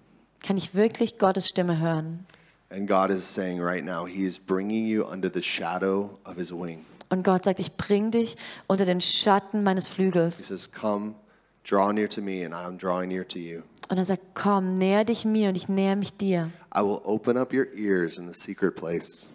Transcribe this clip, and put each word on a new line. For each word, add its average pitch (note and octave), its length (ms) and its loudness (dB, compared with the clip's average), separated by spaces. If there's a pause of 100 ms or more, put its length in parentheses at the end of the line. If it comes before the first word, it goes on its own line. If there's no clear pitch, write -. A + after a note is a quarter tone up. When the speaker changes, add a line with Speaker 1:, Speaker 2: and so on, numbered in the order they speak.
(440)
Speaker 1:
Kann G3 140 0
ich - 180 -6
wirklich A3+ 420 2
Gottes F#3+ 300 2
Stimme F3 320 0
hören? E3 460 -2 (440)
Speaker 2:
And G2 200 -6
God F#2+ 200 4
is F#2 240 -2
saying F2+ 280 -4
right F2 240 -2
now, F2 200 -6
he F#2+ 200 -4
is F2+ 120 -4
bringing G#2 480 0
you A2 200 2
under F#2 280 -4
the F#2 80 -2
shadow F#2+ 840 -2
of F#2 100 -14
his F2 160 -6
wing. E2+ 340 -8 (220)
Speaker 1:
Und F#3 160 0
Gott F#3 220 4
sagt, G3 160 2
"Ich - 160 -8
bring G#3 340 0
dich A3+ 240 0 (320)
unter G3 160 4
den F3+ 160 2
Schatten G3+ 640 2
meines F#3+ 240 2
Speaker 2:
He - 60 -10
Speaker 1:
Flügels." F3 560 2
Speaker 2:
says, F#2+ 200 -8
"Come, G#2+ 440 -4 (500)
draw G2+ 300 4
near G#2 160 2
to - 100 -8
me, F#2+ 260 -4
and D#2+ 80 -8
I'm F2 240 -8
drawing F#2 300 0
near F#2 220 -4
to F#2 100 -8
you." E2+ 220 -10 (260)
Speaker 1:
Und F#3 100 0
er F#3 60 2
sagt, F#3 200 -2 (100)
"Komm, F#3+ 400 2
näher G3 320 4
dich A3 180 -2
mir A3 240 2
und F#3 80 2
ich - 140 -6
näher G3 260 2
mich G3+ 220 -4
dir." F3 340 0 (240)
Speaker 2:
I G2+ 60 2
will G#2 240 0
open A2 320 2
up B2+ 160 -2
your C3 200 2
ears F#2 440 2
in F2 100 -12
the F2 100 -14
secret F#2+ 380 -2
place. - 600 -6